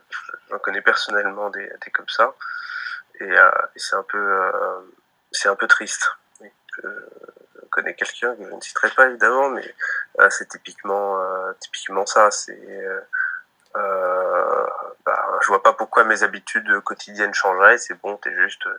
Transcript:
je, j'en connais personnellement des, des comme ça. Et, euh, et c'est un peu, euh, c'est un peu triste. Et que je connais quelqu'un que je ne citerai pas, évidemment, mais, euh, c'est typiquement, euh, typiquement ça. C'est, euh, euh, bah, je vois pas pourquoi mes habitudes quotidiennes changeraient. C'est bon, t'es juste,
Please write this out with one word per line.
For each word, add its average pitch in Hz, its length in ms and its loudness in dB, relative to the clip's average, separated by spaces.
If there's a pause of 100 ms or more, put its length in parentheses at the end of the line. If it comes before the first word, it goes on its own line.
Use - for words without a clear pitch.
je, - 220 -14 (180)
j'en 101 100 -6
connais 101 220 -4
personnellement 104 680 0
des, 98 180 -10 (160)
des - 80 -16
comme - 160 -4
ça. 117 260 2 (840)
Et, - 40 -8
euh, 92 260 8 (260)
et - 40 -16
c'est - 160 -4
un 98 80 -2
peu, - 140 -6
euh, 95 600 0 (520)
c'est - 180 0
un 98 60 4
peu - 120 -2
triste. - 400 2 (340)
Et 104 100 -20 (260)
que - 320 -14 (460)
je - 160 -20
connais - 240 -4
quelqu'un 120 400 -4
que 104 100 -14
je 95 80 -14
ne 98 80 -14
citerai - 300 -4
pas, 131 160 6
évidemment, 127 420 2
mais, - 260 -8 (440)
euh, 98 100 8
c'est - 200 -6
typiquement, 98 680 -4
euh, 92 400 -4
typiquement - 460 -6
ça. 107 240 6
C'est, - 240 -6
euh, 95 480 -8 (760)
euh, 92 880 0 (380)
bah, - 360 0
je - 60 2
vois 98 160 4
pas 113 100 6
pourquoi - 300 2
mes 107 180 2
habitudes 104 600 0
quotidiennes 104 520 -4
changeraient. 101 460 6
C'est - 220 -10
bon, 101 160 -6
t'es - 180 -8
juste, 92 320 -2 (120)